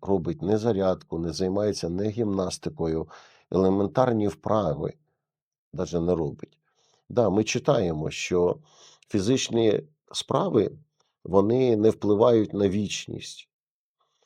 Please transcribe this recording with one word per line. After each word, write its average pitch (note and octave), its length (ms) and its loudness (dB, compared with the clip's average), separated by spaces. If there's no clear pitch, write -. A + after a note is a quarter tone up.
робить F2 420 -2
ні G2+ 140 0
зарядку, F#2+ 600 0
не E2 140 -4
займається F#2+ 560 -2
ні F#2+ 200 -2
гімнастикою, F2+ 1000 -4
елементарні G2+ 800 2
вправи F#2 640 -2
даже E2+ 280 -4
не F2 140 2
робить. D#2 440 -6
Да, A2+ 220 2
ми G#2 140 2
читаємо, F2+ 640 0
що F2+ 460 0
фізичні A2+ 720 0
справи, C#3+ 580 0
вони A2 520 2
не G#2+ 140 4
впливають G#2+ 640 2
на G2+ 160 0
вічність, - 800 -8